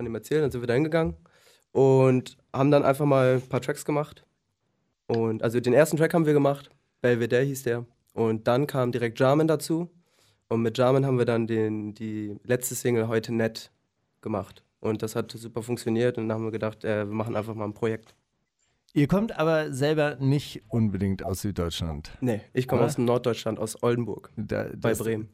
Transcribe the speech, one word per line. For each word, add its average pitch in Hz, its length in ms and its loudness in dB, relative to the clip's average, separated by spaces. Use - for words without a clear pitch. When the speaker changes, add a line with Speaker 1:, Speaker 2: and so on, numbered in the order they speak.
Speaker 1:
dem 117 100 -6
erzählt, 147 280 -2
dann 135 80 2
sind 123 100 -6
wir 117 80 -4
da 117 60 2
hingegangen 160 400 0
und 131 640 4
haben 135 180 2
dann 143 140 6
einfach 139 220 4
mal 131 300 6
ein 127 120 -4
paar 131 140 -2
Tracks - 240 -4
gemacht. 151 400 -4
Und, 113 360 -2
also 117 180 0
den 120 120 2
ersten 156 240 6
Track 160 160 2
haben 165 140 2
wir 151 80 4
gemacht, 143 340 2
Belvedere 120 420 2
hieß 135 200 -6
der. 117 200 -4
Und 110 340 0
dann 135 180 2
kam 127 260 -2
direkt 117 280 -4
Jarman 143 260 4
dazu. 160 440 -2
Und 113 140 0
mit 113 160 -2
Jarman 135 260 4
haben 131 140 0
wir 117 80 0
dann 117 200 0
den, 107 480 -2
die 107 500 -10
letzte 123 300 -2
Single 117 340 0
Heute 113 260 -2
Nett 113 360 -2
gemacht. 107 420 -8
Und 110 220 -4
das 107 120 -6
hat 113 180 -4
super 113 300 -10
funktioniert 120 540 -2
und 113 120 -4
dann 110 100 -2
haben 113 60 -6
wir 110 60 -6
gedacht, 107 360 -6
äh, 104 200 0
wir 104 80 -6
machen 110 220 -4
einfach 107 180 -4
mal 104 120 -6
ein 104 80 -8
Projekt. 110 400 -4
Speaker 2:
Ihr 143 120 4
kommt 202 320 0
aber 156 320 0
selber 147 480 0
nicht 139 500 -2
unbedingt 98 540 0
aus 95 200 -6
Süddeutschland. 85 680 -6
Speaker 1:
Nee, 110 180 -2
ich 127 120 0
komme 123 140 0
Speaker 2:
Oder? 117 60 4
Speaker 1:
aus - 80 -2
dem 123 100 0
Norddeutschland, 117 540 -2
aus - 240 -8
Oldenburg, 120 540 -2
Speaker 2:
Da, 104 280 -4
Speaker 1:
bei 107 140 -2
Speaker 2:
das, 110 120 0
Speaker 1:
Bremen. 107 340 -4